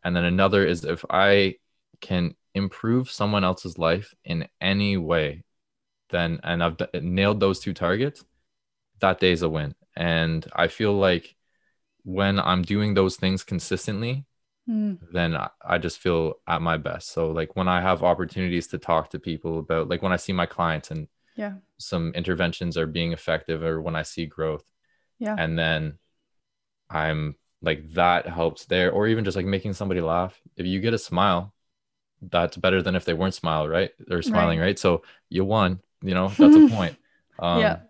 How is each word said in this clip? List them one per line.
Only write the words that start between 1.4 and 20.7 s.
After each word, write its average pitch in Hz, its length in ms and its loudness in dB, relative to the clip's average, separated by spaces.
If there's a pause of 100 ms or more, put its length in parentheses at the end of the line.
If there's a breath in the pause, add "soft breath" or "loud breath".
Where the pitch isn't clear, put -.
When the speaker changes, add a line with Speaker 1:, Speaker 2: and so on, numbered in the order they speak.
Speaker 1:
can 87 340 -2 (180)
improve 113 580 -2
someone 104 320 0
else's 92 340 -2
life 87 360 0 (100)
in 82 240 -6 (140)
any 98 360 0
way, 80 460 -2 (680)
then, 85 340 -2
and 85 200 -2
I've 82 140 0
d-, - 80 -4 (160)
nailed 98 380 0
those 98 200 2
two 98 140 -6
targets, 101 500 -2 (760)
that 95 200 4
day's 87 220 4
a 82 80 0
win. 76 260 -4 (200)
And 82 500 0 (100)
I 85 120 2
feel 104 260 0
like 95 420 2 (680)
when 98 360 0
I'm 92 240 2
doing 104 320 0
those 95 200 4
things 92 280 -2
consistently, 113 840 -6 (420)
Speaker 2:
Mm. 208 300 -2 (140)
Speaker 1:
then 85 240 0
I, 53 140 -4 (140)
I 87 140 0
just 80 220 -4
feel 82 360 0 (120)
at 85 120 0
my 82 180 0
best. - 320 -8
So, 82 220 -2
like, 80 240 -6
when 92 120 -2
I 90 140 2
have 90 220 2
opportunities 87 640 0
to 87 120 -8
talk 80 320 -2
to - 80 -8
people 82 400 -6
about, 80 300 -2
like, 87 120 -4
when 95 100 0
I 90 40 2
see 92 180 -6
my 87 140 0
clients 82 420 -4